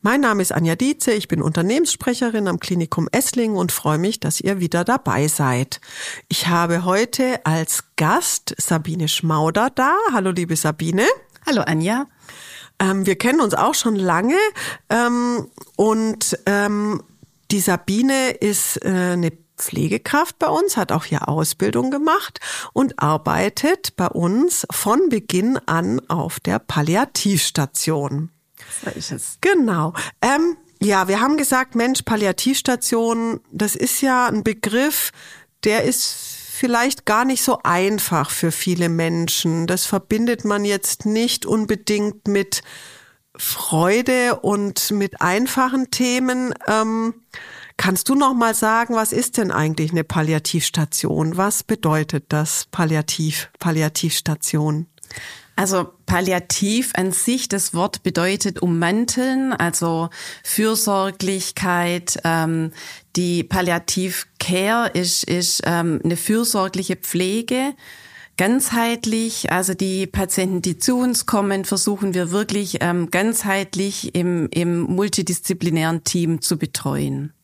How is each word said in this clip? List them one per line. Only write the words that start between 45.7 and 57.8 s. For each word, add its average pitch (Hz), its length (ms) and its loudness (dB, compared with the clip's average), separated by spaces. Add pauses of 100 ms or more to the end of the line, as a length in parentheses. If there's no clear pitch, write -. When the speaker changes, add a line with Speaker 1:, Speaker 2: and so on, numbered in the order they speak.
Speaker 1:
Themen. 254 600 0 (140)
Ähm, 220 480 0 (600)
kannst - 320 0
du 269 80 4
noch 269 180 4
mal 233 200 4
sagen, 226 420 2
was 220 160 0
ist - 240 0
denn 208 160 0
eigentlich 156 400 0
eine 175 120 2
Palliativstation? 156 1300 0
Was 202 260 0
bedeutet 156 640 0
das, - 440 -2
Palliativ-, 156 800 -2 (100)
Palliativstation? 156 1300 -2 (720)
Speaker 2:
Also 190 300 0 (180)
palliativ 185 880 0
an 185 160 0
sich, 247 380 -2
das - 260 -2
Wort 180 300 -2